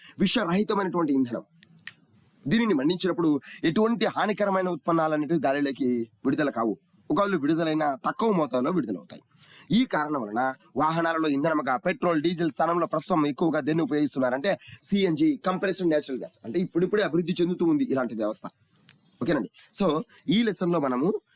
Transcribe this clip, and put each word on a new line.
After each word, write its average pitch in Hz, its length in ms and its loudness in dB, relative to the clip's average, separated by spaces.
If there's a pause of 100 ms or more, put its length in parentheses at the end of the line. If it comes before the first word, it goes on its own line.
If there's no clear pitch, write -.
(180)
విషరహితమైనటువంటి 190 920 0
ఇంధనం. 120 300 0 (1040)
దీనిని 220 260 2
మండించినప్పుడు 160 680 0 (240)
ఎటువంటి 214 420 2
హానికరమైన 190 600 0
ఉత్పన్నాలు 165 460 0
అనేటివి 151 260 0
గాలిలోకి 135 680 0 (160)
విడుదల 139 260 0
కావు. 113 280 -2 (360)
పొగలు 202 240 2
విడుదలైన 156 580 0 (100)
తక్కువ 214 260 0
మోతాదులో 143 380 0
విడుదలవుతాయి. 113 520 -6 (480)
ఈ 240 140 4
కారణం 151 380 -2
వలన 120 320 -2 (220)
వాహనాలలో 160 520 0
ఇంధనముగా 143 480 0
పెట్రోల్, 175 460 0
డీజిల్ 170 280 0
స్థానంలో 170 360 0
ప్రస్తుతం 156 400 0
ఎక్కువగా 151 340 0
దేన్ని 156 240 0
ఉపయోగిస్తున్నారంటే 139 720 0 (240)
సీఎన్జీ, 160 540 2 (100)
కంప్రెస్డ్ 185 420 0
నేచురల్ 147 300 0
గ్యాస్. - 260 -10
అంటే 120 160 -4
ఇప్పుడిప్పుడే 185 420 0
అభివృద్ధి 170 380 0
చెందుతూ 175 260 0
ఉంది 147 180 2
ఇలాంటి 127 300 -2
వ్యవస్థ. 107 320 -4 (760)
ఓకేనండి. 143 280 -2 (320)
So 160 200 0 (260)
ఈ 220 140 4
లెసన్ 180 300 0
లో 170 80 2
మనము 135 320 0 (240)